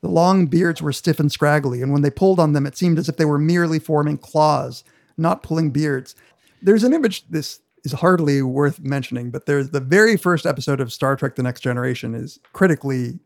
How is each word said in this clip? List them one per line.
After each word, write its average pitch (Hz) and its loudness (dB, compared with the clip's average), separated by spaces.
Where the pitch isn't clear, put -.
The - -6
long 180 4
beards 170 0
were 147 -4
stiff - -2
and 147 2
scraggly, 143 0
and 135 -2
when 143 2
they 147 2
pulled 190 2
on 151 4
them, 143 0
it 147 -10
seemed 170 2
as 170 -4
if 151 -8
they 160 2
were 147 2
merely 165 2
forming 147 0
claws, 143 0
not 165 0
pulling 160 -2
beards." 139 -4
There's 202 4
an 254 4
image, 277 -2
this 156 -8
is 139 -6
hardly 151 2
worth 139 0
mentioning, 131 -6
but - -10
there's 139 -2
the 143 -2
very 196 4
first 175 0
episode 139 -2
of 120 -4
Star 135 -2
Trek 135 -4
The 131 -4
Next 123 -4
Generation 123 -4
is 120 -12
critically 139 -2